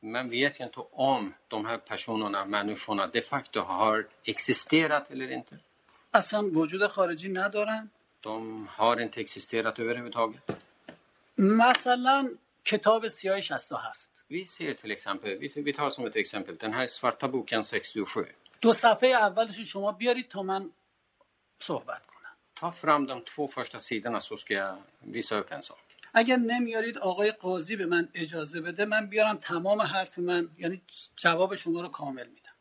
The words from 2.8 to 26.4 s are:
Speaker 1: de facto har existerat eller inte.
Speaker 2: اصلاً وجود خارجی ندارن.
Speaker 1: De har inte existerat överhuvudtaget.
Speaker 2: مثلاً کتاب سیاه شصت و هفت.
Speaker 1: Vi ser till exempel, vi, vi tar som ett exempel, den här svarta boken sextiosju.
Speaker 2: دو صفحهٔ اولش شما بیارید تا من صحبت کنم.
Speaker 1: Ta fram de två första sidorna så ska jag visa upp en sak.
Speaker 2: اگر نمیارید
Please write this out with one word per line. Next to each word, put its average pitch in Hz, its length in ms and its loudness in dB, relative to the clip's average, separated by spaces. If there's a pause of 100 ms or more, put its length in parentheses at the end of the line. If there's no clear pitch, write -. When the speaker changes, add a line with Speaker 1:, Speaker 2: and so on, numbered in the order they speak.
Speaker 1:
de 117 140 0
facto - 400 -4
har 107 480 2 (160)
existerat 147 880 2
eller 131 200 -8
inte. 131 280 -10 (560)
Speaker 2:
اصلاً 208 360 4
وجود 165 360 4
خارجی 175 420 0
ندارن. 208 640 -2 (320)
Speaker 1:
De 110 440 -8 (120)
har 117 220 4
inte 117 200 -6
existerat 113 580 -2
överhuvudtaget. 117 640 -2 (960)
Speaker 2:
مثلاً 247 920 4 (340)
کتاب 220 440 2
سیاه 196 320 -2
شصت - 320 -6
و 131 40 -6
هفت. 110 340 -10 (180)
Speaker 1:
Vi 175 180 -6
ser 151 280 -6
till 110 160 -10
exempel, 101 480 -4
vi, - 180 -8
vi 143 160 -2
tar 143 180 0
som 127 160 -6
ett 107 100 -4
exempel, 98 400 -4
den 110 160 -6
här 127 140 0
svarta 127 420 -2
boken 117 360 -2
sextiosju. 101 600 -4 (340)
Speaker 2:
دو 226 120 6
صفحهٔ 233 420 6
اولش 214 460 2
شما 202 320 -4
بیارید 240 360 0
تا 196 140 -6
من 190 280 -2 (880)
صحبت - 480 -6
کنم. - 280 -20 (260)
Speaker 1:
Ta 170 100 -2
fram 151 360 4
de 131 180 -6
två 143 240 -4
första 120 320 -6
sidorna 113 400 -2
så - 160 -10
ska - 180 -4
jag 98 240 -2 (220)
visa 107 360 -4
upp 101 160 -2
en 80 100 -10
sak. - 160 -14 (360)
Speaker 2:
اگر 233 220 6
نمیارید 233 640 0